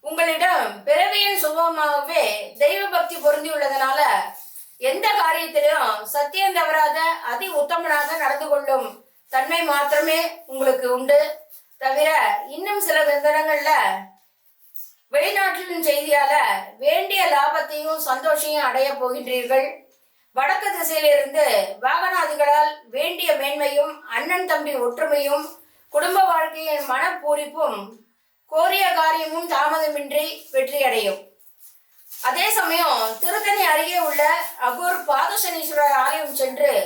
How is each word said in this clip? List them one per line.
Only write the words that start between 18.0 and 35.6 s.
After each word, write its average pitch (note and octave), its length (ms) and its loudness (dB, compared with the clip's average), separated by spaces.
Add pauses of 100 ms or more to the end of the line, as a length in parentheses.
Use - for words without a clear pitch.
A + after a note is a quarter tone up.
சந்தோஷத்தையும் D4+ 600 0
அடைய C4 200 0 (140)
போகின்றீர்கள். B3+ 680 0 (680)
வடக்கு F#4+ 320 0 (100)
திசையிலிருந்து D4+ 680 2 (400)
வாகனாதிகளால் D4+ 880 2 (240)
வேண்டிய E4+ 340 -2 (120)
மேன்மையும் D4 520 0 (220)
அண்ணன் F4+ 340 -2
தம்பி D4 240 -2 (120)
ஒற்றுமையும் C#4+ 600 -2 (480)
குடும்ப F4 240 0 (120)
வாழ்க்கையின் D#4 600 -2
மனப்பூரிப்பும் D4 880 -2 (720)
கோரிய F#4 320 2 (140)
காரியமும் D#4+ 540 0
தாமதமின்றி D4+ 760 0 (280)
வெற்றியடையும். C4 680 0 (1080)
அதே F4 180 0 (120)
சமயம் E4 420 0 (220)
திருத்தணி G4+ 500 0
அருகே E4+ 260 0 (100)
உள்ள D4 140 0 (460)
அகூர் F4 400 -2
பாதசனீஸ்வரர் D4+ 960 0